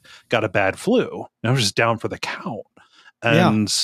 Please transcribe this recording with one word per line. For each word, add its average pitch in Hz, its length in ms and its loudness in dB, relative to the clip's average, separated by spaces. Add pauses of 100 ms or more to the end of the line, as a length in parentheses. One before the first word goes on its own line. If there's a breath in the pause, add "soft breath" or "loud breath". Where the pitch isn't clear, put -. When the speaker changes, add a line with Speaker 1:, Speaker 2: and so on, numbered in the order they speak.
(280 loud breath)
Speaker 1:
got 110 160 2
a 107 40 0
bad 95 300 0
flu. 202 480 -2 (160)
And 113 80 0
I - 20 2
was 135 100 2
just 104 120 -2
down 117 240 2
for - 100 -8
the - 100 -10
count." - 440 -10 (600 soft breath)
Speaker 2:
Yeah. 117 240 4
Speaker 1:
And, 107 240 2 (120)